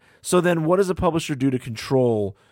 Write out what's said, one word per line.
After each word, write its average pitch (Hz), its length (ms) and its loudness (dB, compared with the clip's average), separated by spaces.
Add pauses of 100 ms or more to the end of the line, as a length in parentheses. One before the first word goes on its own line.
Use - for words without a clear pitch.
(220)
so - 200 0
then 165 240 2
what 180 120 2
does 190 120 2
a 180 60 -4
publisher 160 400 -2
do 131 140 0
to 127 100 -2
control 113 800 -2 (140)